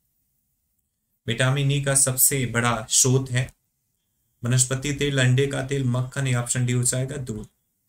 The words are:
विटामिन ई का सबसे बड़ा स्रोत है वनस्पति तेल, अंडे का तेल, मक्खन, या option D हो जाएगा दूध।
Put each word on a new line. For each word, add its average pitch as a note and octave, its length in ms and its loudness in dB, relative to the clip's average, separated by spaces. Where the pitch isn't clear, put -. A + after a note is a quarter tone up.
विटामिन C3 460 2
ई C#3+ 120 0
का C#3 100 0
सबसे C3 520 2
बड़ा A#2 440 0
स्रोत C3 400 2
है B2 220 -2
वनस्पति C3 480 0
तेल, C#3+ 280 0
अंडे B2+ 260 4
का C#3 200 -4
तेल, C#3 180 -2
मक्खन, B2+ 420 -2
या A#2+ 160 0
option B2 240 -2
D B2 60 0
हो B2 100 2
जाएगा C3 340 -2
दूध। G#2+ 320 -8